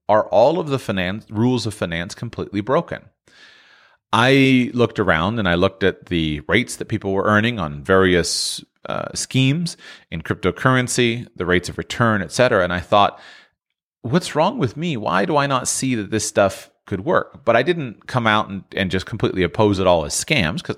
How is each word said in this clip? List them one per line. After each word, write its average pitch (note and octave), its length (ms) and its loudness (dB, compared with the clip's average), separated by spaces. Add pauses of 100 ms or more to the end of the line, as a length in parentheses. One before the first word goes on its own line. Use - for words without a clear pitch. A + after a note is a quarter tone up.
are G#2 220 2
all C#3 300 4
of E3 80 -6
the C#3 120 -2
finance, F#2+ 500 -6
rules A#2 360 0
of G#2+ 80 -6
finance F2 400 -6
completely G2+ 480 -8
broken? C3 440 -4 (1040)
I C3 640 4
looked A#2 260 0
around F#2 400 2
and F#2+ 100 0
I F2 60 2
looked F#2 280 0
at F2+ 220 0
the D#2 420 -2
rates A#2 280 0
that - 140 -10
people G2+ 240 -4
were F#2+ 100 0
earning G#2+ 340 2
on D2 260 -6
various, F#2 800 2 (240)
uh, - 280 -8
schemes C3+ 600 -2 (360)
in D#2+ 100 -8
cryptocurrency, A#2 1120 -2
the F2 120 -6
rates F2+ 220 0
of - 100 -10
return, G#2+ 420 0
et E2 100 -10
cetera. B2 320 2
And F2 80 -2
I F2+ 80 -4
thought, G2+ 400 2 (840)
"What's C#3+ 320 -2
wrong F#3+ 240 0
with C#3 180 -4
me? D#3 200 -4
Why E3+ 280 -2
do E3+ 120 0
I C#3 100 0
not C3 200 -2
see C3 280 -2
that G#2 160 -6
this A2 160 -2
stuff - 420 0 (160)
could G2 200 -8
work?" - 380 -4
But A2+ 120 4
I A#2+ 80 4
didn't D3+ 420 -6
come A#2+ 220 -2
out G#2+ 220 2
and, F#2+ 140 -10 (120)
and F#2 160 -2
just F#2 140 -2
completely G#2 360 -2
oppose G2+ 380 2
it F#2+ 80 2
all E2+ 180 4
as D2 80 -8
scams, A2+ 480 -2
'cause - 160 -8